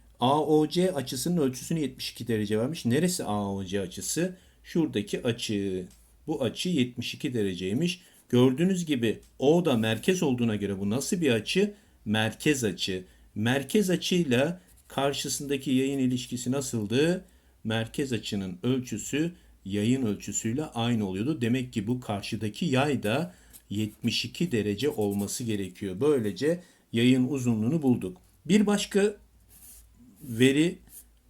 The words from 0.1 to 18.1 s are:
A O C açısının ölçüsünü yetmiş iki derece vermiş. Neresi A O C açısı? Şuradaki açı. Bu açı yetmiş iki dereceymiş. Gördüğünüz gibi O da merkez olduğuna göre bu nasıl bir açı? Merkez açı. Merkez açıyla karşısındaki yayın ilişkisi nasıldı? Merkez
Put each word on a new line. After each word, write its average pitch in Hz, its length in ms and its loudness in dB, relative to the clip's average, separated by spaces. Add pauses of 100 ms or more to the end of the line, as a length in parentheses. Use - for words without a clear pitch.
A 143 240 4
O 151 240 4
C 180 240 2
açısının 139 440 -2
ölçüsünü 147 440 0
yetmiş 131 320 -6
iki 113 160 -10
derece 107 300 0
vermiş. 139 260 -4
Neresi 156 400 2
A 101 300 -2
O 98 100 -6
C 95 160 -2
açısı? 156 560 -4 (280)
Şuradaki 180 580 -2
açı. 98 640 -2 (380)
Bu 151 160 -4
açı 117 260 -2
yetmiş 123 460 -2
iki 123 200 -6
dereceymiş. 101 680 -2 (260)
Gördüğünüz 156 580 4
gibi 117 340 0 (180)
O 156 260 4
da 143 120 2
merkez 110 460 2
olduğuna 120 340 2
göre 98 220 -2
bu 101 120 -2
nasıl 139 300 -2
bir 147 100 2
açı? 185 440 0 (300)
Merkez 110 600 0
açı. 92 400 -4 (300)
Merkez 135 560 2
açıyla 170 720 2 (280)
karşısındaki 139 800 -2
yayın 135 280 2
ilişkisi 127 540 -2
nasıldı? 139 720 0 (400)
Merkez 113 480 -2